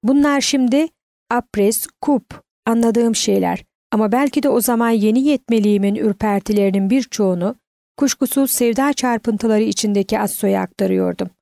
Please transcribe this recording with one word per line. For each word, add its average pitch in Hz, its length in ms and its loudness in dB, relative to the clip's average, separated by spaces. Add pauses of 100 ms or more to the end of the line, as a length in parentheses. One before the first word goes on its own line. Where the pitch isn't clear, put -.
Bunlar 285 380 2
şimdi 269 480 0 (420)
apres, 226 560 -2 (140)
kup, - 420 -2 (240)
anladığım 233 480 2
şeyler 190 500 -2 (280)
ama 208 200 0
belki 269 300 0
de 294 60 0
o 240 120 2
zaman 233 300 0
yeni 220 320 2
yetmeliğimin 208 720 0
ürpertilerinin 202 960 0
birçoğunu 208 680 -2 (400)
kuşkusuz 269 540 0
sevda 247 420 0
çarpıntıları 226 720 0
içindeki 202 560 -2
Atso'ya 196 420 -2
aktarıyordum. 185 720 -2 (120)